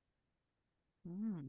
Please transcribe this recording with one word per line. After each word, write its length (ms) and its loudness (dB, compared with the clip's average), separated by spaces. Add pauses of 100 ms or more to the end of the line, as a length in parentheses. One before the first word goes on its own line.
(1080)
Hmm. 420 2